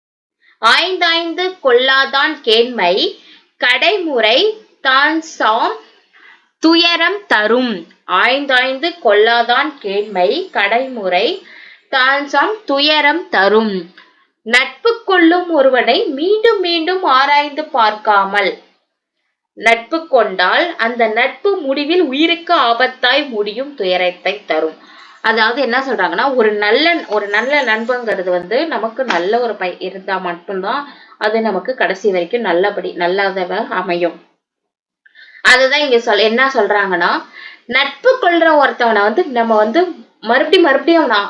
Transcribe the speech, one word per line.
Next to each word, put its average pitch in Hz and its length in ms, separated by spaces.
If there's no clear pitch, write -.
"ஆய்ந்தாய்ந்து 339 1000
கொள்ளாதான் 269 800
கேண்மை 233 760
கடைமுறை 294 1120
தான்சாம் 277 880
துயரம் 339 680
தரும்." 220 600
ஆய்ந்தாய்ந்து 262 880
கொள்ளாதான் 233 680
கேண்மை 208 680
கடைமுறை 226 960
தான்சாம் 285 640
துயரம் 294 640
தரும். 196 640
நட்பு 262 640
கொள்ளும் 349 460
ஒருவனை 269 560
மீண்டும் 403 540
மீண்டும் 349 440
ஆராய்ந்து 294 600
பார்க்காமல் 208 1000
நட்பு 233 560
கொண்டால் 214 680
அந்த 233 300
நட்பு 262 500
முடிவில் 294 460
உயிருக்கு 330 520
ஆபத்தாய் 254 720
முடியும், 226 460
துயரத்தை 180 680
தரும். 160 320
அதாவது 226 380
என்ன 240 200
சொல்றாங்கன்னா, 226 540
ஒரு 214 180
நல்ல, 240 560
ஒரு 202 200
நல்ல 254 360
நண்பங்கிறது 226 680
வந்து 180 360
நமக்கு 233 380
நல்ல 208 360
ஒரு 233 120
பை-, 180 260
இருந்தா 190 400
மட்டும்தான் 190 720
அது 214 220
நமக்கு 202 360
கடைசி 190 340
வரைக்கும் 180 300
நல்லபடி, 180 520
நல்லதவ 185 760
அமையும். 175 580
அதுதான் 262 380
இங்க 269 160
சொல்-, 233 220
என்ன 233 360
சொல்றாங்கன்னா, 202 680
நட்பு 269 560
கொள்ற 339 220
ஒருத்தவனை 247 560
வந்து 226 240
நம்ம 233 320
வந்து 262 520
மறுபடியும் 311 440
மறுபடியும் 311 380
அவனை 214 280